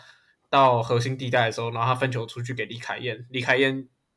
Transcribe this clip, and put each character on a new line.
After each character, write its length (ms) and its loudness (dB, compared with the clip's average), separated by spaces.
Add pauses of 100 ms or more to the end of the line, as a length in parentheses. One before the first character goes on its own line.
(480)
到 340 6
核 160 0
心 200 -2
地 100 -6
带 160 2
的 80 0
时 80 -6
候， 120 -4
然 100 -4
后 60 2
他 60 2
分 160 0
球 140 -4
出 160 -12
去 140 -6
给 100 -6
李 140 -10
凯 180 -8
燕， 320 -8
李 140 -4
凯 160 2
燕 280 0 (300)